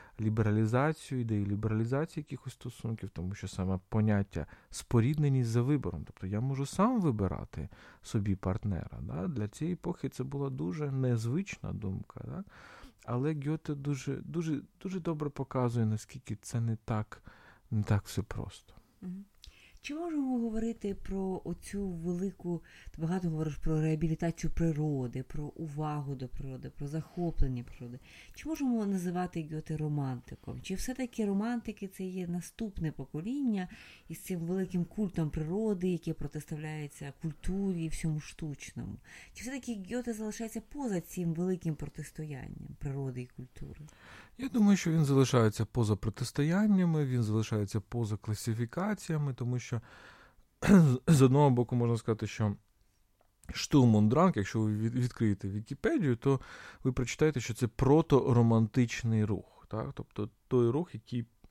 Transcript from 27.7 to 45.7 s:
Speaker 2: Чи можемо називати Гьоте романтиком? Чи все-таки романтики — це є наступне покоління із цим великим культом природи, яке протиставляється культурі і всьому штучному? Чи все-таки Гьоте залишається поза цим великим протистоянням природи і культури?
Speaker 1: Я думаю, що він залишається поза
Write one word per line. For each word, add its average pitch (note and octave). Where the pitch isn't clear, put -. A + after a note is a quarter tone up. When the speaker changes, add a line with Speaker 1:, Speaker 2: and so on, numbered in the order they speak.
Speaker 2:
Чи -
можемо B3
називати F3+
Гьоте D#3
романтиком? C3+
Чи F#3+
все-таки B3
романтики — G#3+
це F#3+
є F#3
наступне F3
покоління G3+
із D#3+
цим F3+
великим F3+
культом E3+
природи, F#3
яке E3
протиставляється D3+
культурі F3+
і D#3+
всьому D#3
штучному? -
Чи -
все-таки A#3+
Гьоте A#3+
залишається G#3+
поза A3
цим E3+
великим E3+
протистоянням C#3+
природи C3+
і B2
культури? -
Speaker 1:
Я B3+
думаю, G3+
що F3
він D#3+
залишається B2+
поза G#2+